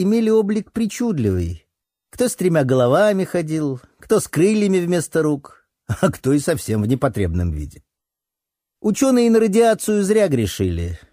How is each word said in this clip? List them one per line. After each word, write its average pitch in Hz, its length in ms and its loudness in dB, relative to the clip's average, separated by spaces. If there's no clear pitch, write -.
имели 220 260 2
облик 214 420 0
причудливый. 113 960 -2
Кто 247 160 -2
с - 80 -6
тремя 165 280 0
головами 139 600 2
ходил, 156 580 -4
кто 220 200 0
с - 80 -6
крыльями 202 500 2
вместо 170 460 -2
рук, 147 420 -6
а 156 240 0
кто - 220 -2
и 147 60 2
совсем 110 440 -2
в 104 40 -2
непотребном 98 640 -2
виде. 76 320 -8
Ученые 240 520 2
на 226 80 4
радиацию 220 640 2
зря 208 240 2
грешили, 92 720 -2